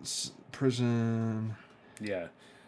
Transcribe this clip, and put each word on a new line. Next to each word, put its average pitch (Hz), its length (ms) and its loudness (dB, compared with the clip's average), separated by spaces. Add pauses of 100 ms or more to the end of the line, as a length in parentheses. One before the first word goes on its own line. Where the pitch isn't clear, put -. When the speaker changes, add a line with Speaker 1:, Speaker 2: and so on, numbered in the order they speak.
Speaker 1:
S-, - 280 -4 (200)
prison. 113 1040 2 (440)
Speaker 2:
Yeah. 95 280 -4 (400)